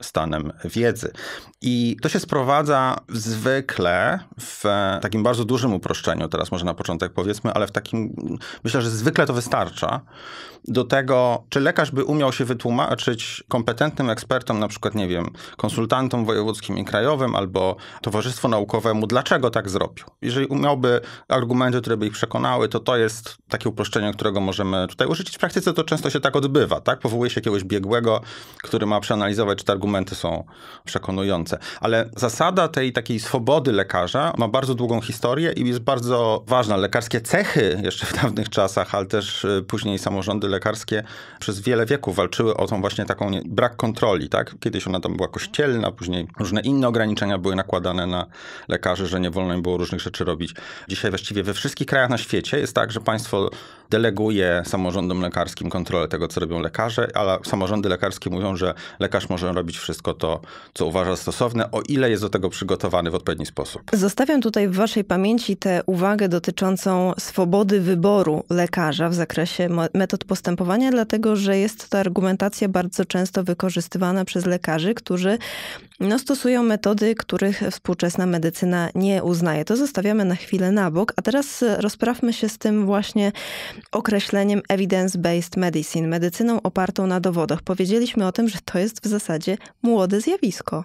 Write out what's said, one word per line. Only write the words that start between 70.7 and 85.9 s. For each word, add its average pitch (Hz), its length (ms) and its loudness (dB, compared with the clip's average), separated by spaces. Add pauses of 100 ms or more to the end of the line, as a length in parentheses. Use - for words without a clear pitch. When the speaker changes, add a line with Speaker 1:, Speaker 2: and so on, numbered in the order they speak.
Speaker 2:
dlatego 220 440 2
że 196 220 2
jest 214 320 -2
to 202 100 2
argumentacja 190 680 0
bardzo 180 360 0
często 185 380 0
wykorzystywana 180 800 0
przez 180 200 -2
lekarzy, 180 480 0
którzy, 190 440 0 (640)
no, 208 200 2
stosują 254 440 2
metody, 214 520 4
których 196 460 0 (100)
współczesna 180 540 0
medycyna 175 720 2
nie 196 280 2
uznaje. 170 420 2
To 220 120 2
zostawiamy 214 480 2
na 180 100 2
chwilę 185 360 0
na 196 200 4
bok, 165 240 0
a 185 60 -2
teraz, 277 420 0
e, 214 180 2
rozprawmy 233 520 0
się 220 160 0
z - 80 -8
tym 214 280 2
właśnie 202 460 2 (600)
określeniem 202 760 2
evidence-based 185 880 2
medicine, 165 500 0